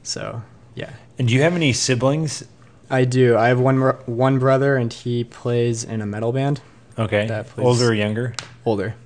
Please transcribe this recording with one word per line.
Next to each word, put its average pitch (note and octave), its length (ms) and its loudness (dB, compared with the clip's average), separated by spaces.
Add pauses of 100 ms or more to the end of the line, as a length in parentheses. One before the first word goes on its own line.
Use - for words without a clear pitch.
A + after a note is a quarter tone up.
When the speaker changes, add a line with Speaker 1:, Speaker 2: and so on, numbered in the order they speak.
Speaker 1:
so, G#2+ 400 -10 (320)
yeah. - 160 -12 (260)
Speaker 2:
And B2 100 0
do A2+ 60 2
you C3 80 4
have E3+ 140 2
any D3+ 180 2
siblings? C3+ 680 -2 (480)
Speaker 1:
I C3 140 2
do. B2 300 4
I A2+ 120 4
have B2+ 120 2
one C3 200 2
bro-, C3 260 2
one C3 320 0
brother, C3+ 400 2
and A#2 160 -2
he A#2+ 300 -4
plays A#2+ 600 -2
in A2 160 -6
a G#2+ 60 -6
metal A2 260 -4
band. C3+ 300 -2 (380)
Speaker 2:
Okay. G#2+ 260 0
Speaker 1:
That A2 220 -6
plays - 180 -4
Speaker 2:
Older A#2+ 240 4
or A2+ 60 2
younger? G#2+ 400 -2 (300)
Speaker 1:
Older. G#2 280 -2 (120)